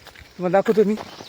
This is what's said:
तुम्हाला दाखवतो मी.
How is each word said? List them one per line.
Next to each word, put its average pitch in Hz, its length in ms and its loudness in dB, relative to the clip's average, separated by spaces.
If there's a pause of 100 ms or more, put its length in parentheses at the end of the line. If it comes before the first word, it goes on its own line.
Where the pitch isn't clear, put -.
(380)
तुम्हाला 180 200 0
दाखवतो 208 260 2
मी. 208 120 0 (340)